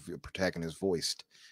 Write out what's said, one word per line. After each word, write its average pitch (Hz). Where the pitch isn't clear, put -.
your 82
protagonist 85
voiced, 87